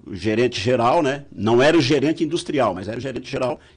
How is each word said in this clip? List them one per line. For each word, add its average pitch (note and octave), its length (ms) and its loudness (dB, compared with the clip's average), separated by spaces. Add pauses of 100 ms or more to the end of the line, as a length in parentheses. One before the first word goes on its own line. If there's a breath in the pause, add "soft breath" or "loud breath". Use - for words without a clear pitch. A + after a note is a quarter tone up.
(120)
gerente A2 480 0
geral, B2+ 440 2
né? C#3+ 280 -4
Não A2+ 300 2
era D#3+ 160 6
o D#3+ 40 6
gerente D3 420 0
industrial, D3 500 -2
mas F#2 140 -8
era A2+ 100 -8
o - 20 -10
gerente B2+ 300 -10
geral, C3 300 -4 (180 soft breath)